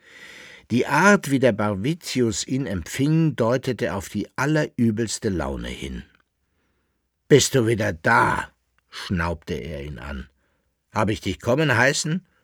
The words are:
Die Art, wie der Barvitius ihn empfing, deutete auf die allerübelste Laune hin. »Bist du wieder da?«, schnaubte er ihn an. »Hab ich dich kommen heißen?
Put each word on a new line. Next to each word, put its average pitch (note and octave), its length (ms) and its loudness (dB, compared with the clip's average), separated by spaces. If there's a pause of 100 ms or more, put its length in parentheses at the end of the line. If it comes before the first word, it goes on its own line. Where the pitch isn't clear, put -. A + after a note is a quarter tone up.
(720)
Die B2 160 2
Art, F#3 440 4
wie C3+ 80 2
der A#2+ 140 4
Barvitius G#2+ 920 -2
ihn C3+ 200 -4
empfing, C#3+ 680 0
deutete A#2 580 0
auf F#2+ 140 -8
die - 280 -6
allerübelste A#2+ 920 0
Laune C2+ 380 -4
hin. B1+ 340 -10 (1300)
»Bist - 260 6
du B2 140 2
wieder G#2+ 240 -2
da?«, - 580 0 (400)
schnaubte E2+ 640 -6
er C#2+ 300 -10
ihn C#2+ 140 -12
an. C2 300 -12 (640)
»Hab G#2 180 0
ich G#2+ 120 -2
dich F#2 200 -6
kommen C3 340 2
heißen? D3 520 2 (180)